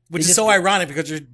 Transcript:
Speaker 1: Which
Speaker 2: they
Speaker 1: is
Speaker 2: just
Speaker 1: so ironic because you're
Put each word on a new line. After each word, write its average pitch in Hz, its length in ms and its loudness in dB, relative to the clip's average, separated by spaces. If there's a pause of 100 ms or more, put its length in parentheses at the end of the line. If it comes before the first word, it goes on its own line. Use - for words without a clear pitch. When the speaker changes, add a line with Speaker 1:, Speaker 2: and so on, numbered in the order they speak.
Speaker 1:
Which 165 120 -6
Speaker 2:
they 156 40 -2
Speaker 1:
is - 40 0
Speaker 2:
just 185 80 2
Speaker 1:
so 220 120 2
ironic 190 380 2
because 143 240 -6
you're 156 80 -8 (140)